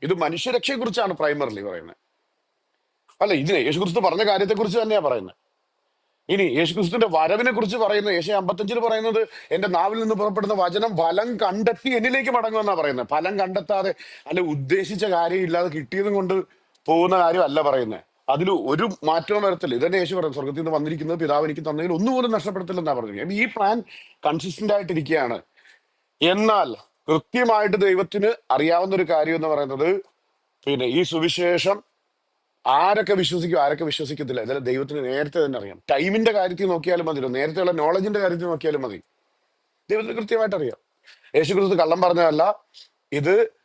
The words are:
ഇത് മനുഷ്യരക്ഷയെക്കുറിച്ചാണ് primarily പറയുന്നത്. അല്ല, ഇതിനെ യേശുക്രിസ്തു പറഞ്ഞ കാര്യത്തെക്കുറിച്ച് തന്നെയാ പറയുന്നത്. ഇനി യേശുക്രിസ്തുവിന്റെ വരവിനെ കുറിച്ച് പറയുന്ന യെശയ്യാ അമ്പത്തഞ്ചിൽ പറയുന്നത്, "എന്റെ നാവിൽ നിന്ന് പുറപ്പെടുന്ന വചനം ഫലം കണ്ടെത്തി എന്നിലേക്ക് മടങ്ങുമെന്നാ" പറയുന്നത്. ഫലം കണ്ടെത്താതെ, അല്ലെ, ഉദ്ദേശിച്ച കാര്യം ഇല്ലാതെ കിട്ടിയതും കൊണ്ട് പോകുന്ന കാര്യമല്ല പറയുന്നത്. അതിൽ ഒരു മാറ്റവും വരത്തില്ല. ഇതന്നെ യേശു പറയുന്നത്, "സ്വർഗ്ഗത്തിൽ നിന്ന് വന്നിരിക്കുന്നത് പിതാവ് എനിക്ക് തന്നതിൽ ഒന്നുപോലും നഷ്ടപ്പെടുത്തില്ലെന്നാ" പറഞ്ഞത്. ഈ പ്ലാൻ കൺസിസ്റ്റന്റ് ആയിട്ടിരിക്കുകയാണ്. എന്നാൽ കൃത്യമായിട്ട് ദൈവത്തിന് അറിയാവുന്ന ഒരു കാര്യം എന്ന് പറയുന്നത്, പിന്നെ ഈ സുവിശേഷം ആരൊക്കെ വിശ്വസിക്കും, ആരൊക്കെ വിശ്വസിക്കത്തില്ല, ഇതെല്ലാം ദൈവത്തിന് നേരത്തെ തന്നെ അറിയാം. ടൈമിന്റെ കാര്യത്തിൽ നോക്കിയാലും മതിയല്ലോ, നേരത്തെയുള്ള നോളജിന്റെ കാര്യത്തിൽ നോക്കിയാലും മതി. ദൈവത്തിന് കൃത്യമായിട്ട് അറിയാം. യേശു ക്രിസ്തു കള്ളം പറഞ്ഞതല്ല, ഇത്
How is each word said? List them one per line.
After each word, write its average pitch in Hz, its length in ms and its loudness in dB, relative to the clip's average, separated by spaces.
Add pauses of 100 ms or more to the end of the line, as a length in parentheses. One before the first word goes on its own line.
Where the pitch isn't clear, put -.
ഇത് 160 100 0
മനുഷ്യരക്ഷയെക്കുറിച്ചാണ് 214 1000 -2
primarily 139 560 -2
പറയുന്നത്. 85 260 -12 (1300)
അല്ല, 202 120 4
ഇതിനെ 151 240 2
യേശുക്രിസ്തു 170 420 0
പറഞ്ഞ 185 240 2
കാര്യത്തെക്കുറിച്ച് 202 560 0
തന്നെയാ 214 200 2
പറയുന്നത്. 120 360 -2 (960)
ഇനി 196 140 2
യേശുക്രിസ്തുവിന്റെ 170 680 0
വരവിനെ 180 400 2
കുറിച്ച് 220 260 -2
പറയുന്ന 208 320 0
യെശയ്യാ 180 280 0
അമ്പത്തഞ്ചിൽ 202 420 -2
പറയുന്നത്, 220 480 0 (240)
"എന്റെ 190 160 0
നാവിൽ 190 320 0
നിന്ന് 220 160 0
പുറപ്പെടുന്ന 202 380 -2
വചനം 190 440 0
ഫലം 190 400 0
കണ്ടെത്തി 214 520 0
എന്നിലേക്ക് 254 400 0
മടങ്ങുമെന്നാ" 220 440 0
പറയുന്നത്. 139 340 -2
ഫലം 180 320 -2
കണ്ടെത്താതെ, 190 560 -2 (320)
അല്ലെ, 170 160 -2
ഉദ്ദേശിച്ച 170 640 -2
കാര്യം 180 360 0
ഇല്ലാതെ 175 260 0
കിട്ടിയതും 185 460 -4
കൊണ്ട് 190 300 0 (420)
പോകുന്ന 180 340 4
കാര്യമല്ല 165 420 4
പറയുന്നത്. 123 400 0 (280)
അതിൽ 165 220 2
ഒരു 160 380 0 (140)
മാറ്റവും 165 400 0
വരത്തില്ല. 175 320 0
ഇതന്നെ 170 220 0
യേശു 180 180 -2
പറയുന്നത്, 160 180 -2
"സ്വർഗ്ഗത്തിൽ 139 280 -6
നിന്ന് 160 100 -2
വന്നിരിക്കുന്നത് 156 480 -2
പിതാവ് 147 260 0
എനിക്ക് 151 160 -6
തന്നതിൽ 160 320 -4
ഒന്നുപോലും 240 380 0
നഷ്ടപ്പെടുത്തില്ലെന്നാ" 180 600 -4
പറഞ്ഞത്. 117 400 -6
ഈ 214 120 0
പ്ലാൻ 214 380 -2 (420)
കൺസിസ്റ്റന്റ് 165 480 -2
ആയിട്ടിരിക്കുകയാണ്. 156 680 -2 (800)
എന്നാൽ 190 520 2 (360)
കൃത്യമായിട്ട് 214 680 2
ദൈവത്തിന് 196 560 2 (180)
അറിയാവുന്ന 170 440 2
ഒരു 185 80 0
കാര്യം 160 320 0
എന്ന് 160 120 -2
പറയുന്നത്, 147 540 0 (640)
പിന്നെ 135 200 0
ഈ 170 180 2
സുവിശേഷം 175 800 0 (840)
ആരൊക്കെ 190 460 4
വിശ്വസിക്കും, 170 480 0
ആരൊക്കെ 143 220 0
വിശ്വസിക്കത്തില്ല, 147 580 -6
ഇതെല്ലാം 127 240 -4
ദൈവത്തിന് 135 400 -4
നേരത്തെ 143 400 -2
തന്നെ 131 140 -4
അറിയാം. 98 220 -14 (100)
ടൈമിന്റെ 196 400 2
കാര്യത്തിൽ 185 360 0
നോക്കിയാലും 170 380 0
മതിയല്ലോ, 139 240 -2
നേരത്തെയുള്ള 156 420 0
നോളജിന്റെ 185 480 0
കാര്യത്തിൽ 180 260 -2
നോക്കിയാലും 156 360 -2
മതി. 101 220 -8 (840)
ദൈവത്തിന് 220 240 -2
കൃത്യമായിട്ട് 220 420 -2
അറിയാം. 143 220 -4 (580)
യേശു 156 180 2
ക്രിസ്തു 196 220 4
കള്ളം 170 260 4
പറഞ്ഞതല്ല, 170 540 4 (560)
ഇത് 185 400 2 (140)